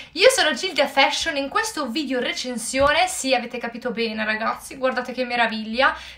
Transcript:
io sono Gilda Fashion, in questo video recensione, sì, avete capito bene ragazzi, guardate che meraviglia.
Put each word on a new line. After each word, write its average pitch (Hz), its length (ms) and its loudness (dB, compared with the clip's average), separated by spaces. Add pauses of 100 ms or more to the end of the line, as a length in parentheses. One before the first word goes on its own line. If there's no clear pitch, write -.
(120)
io 381 180 6
sono 311 240 4
Gilda 302 320 0
Fashion, 285 500 2
in 277 120 0
questo 403 400 -2
video 254 320 -2
recensione, 277 880 2
sì, 262 260 0
avete 233 240 -2
capito 233 320 -6
bene 220 340 -2
ragazzi, 220 520 -4
guardate 254 360 -2
che 254 120 -4
meraviglia. 233 680 0 (240)